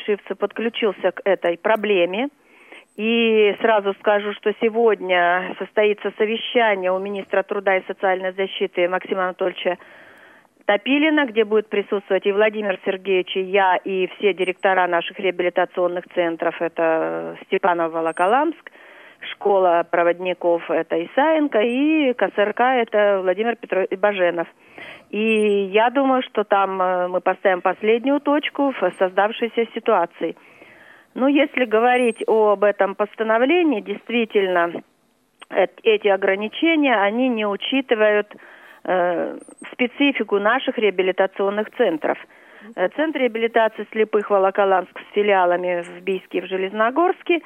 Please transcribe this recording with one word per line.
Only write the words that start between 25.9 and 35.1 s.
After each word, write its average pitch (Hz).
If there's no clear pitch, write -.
думаю, 262
что 214
там, 190
э, 180
мы 180
поставим 185
последнюю 226
точку 285
в 180
создавшейся 214
ситуации. 180
Ну, 247
если 277
говорить 233
об 208
этом 196
постановлении, 233
действительно, 196